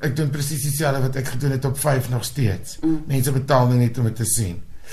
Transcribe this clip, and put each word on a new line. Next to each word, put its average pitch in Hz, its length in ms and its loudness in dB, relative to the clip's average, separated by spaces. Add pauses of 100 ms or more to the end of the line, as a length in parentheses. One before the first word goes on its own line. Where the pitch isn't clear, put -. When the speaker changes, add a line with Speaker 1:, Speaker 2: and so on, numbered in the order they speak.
Speaker 1:
ek 139 140 -2
doen 151 140 0
presies 143 340 -4
dieselfde 143 380 0
wat 131 140 2
ek 131 120 -2
gedoen 135 240 0
het 135 140 0
op 135 140 -2
vyf 131 300 2
nog 123 140 -2
steeds. - 580 -2
Speaker 2:
Mm. 160 260 2
Speaker 1:
Mense 139 240 2
betaal 131 360 4
nou 123 100 4
net 120 200 2
om 123 60 0
dit 107 120 0
te 113 100 -2
sien. 92 380 -2 (300)